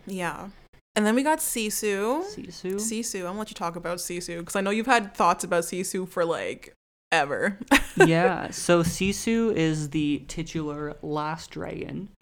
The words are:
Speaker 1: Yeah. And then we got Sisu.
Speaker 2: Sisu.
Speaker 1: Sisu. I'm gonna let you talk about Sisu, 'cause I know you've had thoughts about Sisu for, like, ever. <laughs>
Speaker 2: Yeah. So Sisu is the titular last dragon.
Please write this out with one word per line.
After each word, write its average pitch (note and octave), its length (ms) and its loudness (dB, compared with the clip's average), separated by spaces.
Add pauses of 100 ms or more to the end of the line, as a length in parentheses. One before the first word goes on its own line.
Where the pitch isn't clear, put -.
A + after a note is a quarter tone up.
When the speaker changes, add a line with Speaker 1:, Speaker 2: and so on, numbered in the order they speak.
Speaker 1:
Yeah. F#3 420 -6 (460)
And G#3+ 100 4
then G#3+ 100 4
we C4 80 4
got D#4 180 2
Sisu. G#3+ 840 -2
Speaker 2:
Sisu. F#3+ 520 -8
Speaker 1:
Sisu. A3 440 -4
I'm F3+ 60 -6
gonna F#3 140 -6
let G#3+ 100 -8
you - 40 -16
talk E3+ 220 -6
about F3 220 -4
Sisu, F3 460 -8
'cause - 120 -6
I G3+ 40 2
know G3 100 0
you've A3 160 0
had A#3 280 2
thoughts F#3 300 4
about F3 200 2
Sisu F#3 440 -4
for, F3+ 160 0
like, G#2 480 -4 (400)
ever. D#3 460 2 (120)
<laughs> C#4 80 8 (280)
Speaker 2:
Yeah. E3+ 460 4
So F3 320 4
Sisu G#3 680 2
is D#3 380 0
the D3 380 0
titular D3+ 760 -6
last D3+ 480 -4
dragon. - 600 -8 (120)